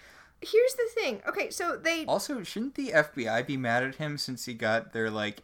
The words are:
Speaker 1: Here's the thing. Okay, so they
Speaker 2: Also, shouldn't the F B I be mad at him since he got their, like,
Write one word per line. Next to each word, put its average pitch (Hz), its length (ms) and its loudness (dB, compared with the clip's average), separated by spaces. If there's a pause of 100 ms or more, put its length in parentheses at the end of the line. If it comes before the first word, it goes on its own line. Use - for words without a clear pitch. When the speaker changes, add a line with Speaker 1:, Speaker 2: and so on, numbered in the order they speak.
(440)
Speaker 1:
Here's 494 300 4
the 466 220 -2
thing. 269 320 -2
Okay, - 240 -2
so 349 260 -2
they 320 280 0
Speaker 2:
Also, 226 360 0
shouldn't 220 320 -6
the 269 200 -4
F 151 200 6
B 120 140 -2
I 113 160 2
be 139 140 -4
mad 123 260 2
at 131 140 -4
him 151 200 -4
since 131 280 -6
he 123 100 -8
got 113 360 0
their, 110 200 0
like, 107 320 -2